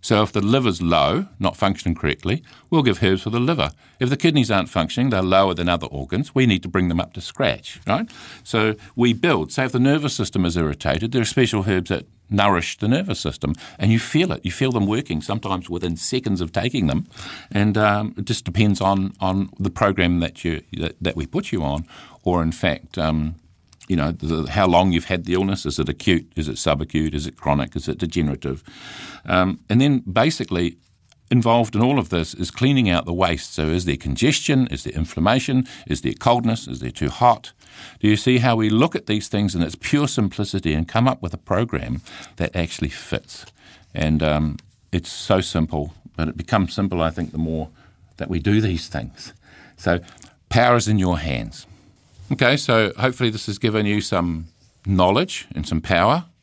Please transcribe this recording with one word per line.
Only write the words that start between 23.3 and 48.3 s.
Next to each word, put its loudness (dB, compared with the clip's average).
you 0
know, 0
the, -4
how 4
long 6
you've 0
had -4
the -2
illness. 0
Is -4
it -2
acute? 0
Is -4
it -6
subacute? -2
Is -4
it -12
chronic? -2
Is -6
it -4
degenerative? -4
Um, 2
and 4
then 4
basically 0
involved 4
in 2
all 2
of -4
this -2
is -6
cleaning 2
out 2
the -6
waste. -2
So 0
is 0
there 0
congestion? 0
Is -8
there -10
inflammation? 0
Is -2
there -2
coldness? 0
Is -12
there -8
too -4
hot? 2
Do 2
you 6
see 2
how 4
we 2
look 2
at -6
these -2
things 0
in 0
its -2
pure 0
simplicity -2
and 0
come 0
up -2
with -6
a -12
program -4
that -4
actually -2
fits? -10
And, 0
um, 0
it's -4
so 0
simple, -2
but -2
it -8
becomes 0
simple, -2
I 0
think, -6
the -8
more -4
that -8
we -2